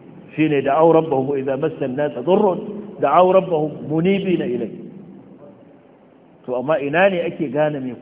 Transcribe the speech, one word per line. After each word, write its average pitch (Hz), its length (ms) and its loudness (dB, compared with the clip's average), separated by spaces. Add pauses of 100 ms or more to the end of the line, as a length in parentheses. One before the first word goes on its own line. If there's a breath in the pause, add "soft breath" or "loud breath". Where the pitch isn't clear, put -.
(340)
Shi 156 160 0
ne, 143 120 0
"Da'aw 156 300 4
rabbahum 147 460 2
idza 135 200 -4
massa 156 280 -4
an-nasa 131 380 -4
dhurrun, 185 360 2 (420)
da'aw 170 320 6
rabbahum 170 380 2 (180)
munibina 175 580 0
ilayhi." 120 320 -6 (1700)
To, 127 100 -4
amma 135 240 0
ina 160 300 2
ne 175 120 -2
ake 156 300 -4
gane 151 280 0
mai 127 220 -8